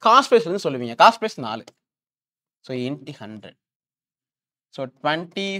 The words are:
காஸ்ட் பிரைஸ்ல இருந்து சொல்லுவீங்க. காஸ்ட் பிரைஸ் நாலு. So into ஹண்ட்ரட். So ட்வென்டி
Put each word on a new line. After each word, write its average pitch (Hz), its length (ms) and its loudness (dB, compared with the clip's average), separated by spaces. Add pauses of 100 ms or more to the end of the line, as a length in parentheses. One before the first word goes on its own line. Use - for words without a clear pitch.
காஸ்ட் 247 240 6
பிரைஸ்ல 233 180 2
இருந்து 190 180 -6
சொல்லுவீங்க. 123 360 -6
காஸ்ட் 226 200 6
பிரைஸ் 220 240 -8
நாலு. 107 180 -10 (1000)
So 131 60 -10 (140)
into 143 340 -12
ஹண்ட்ரட். 104 360 -18 (1160)
So 139 60 -12 (180)
ட்வென்டி 170 500 -6 (100)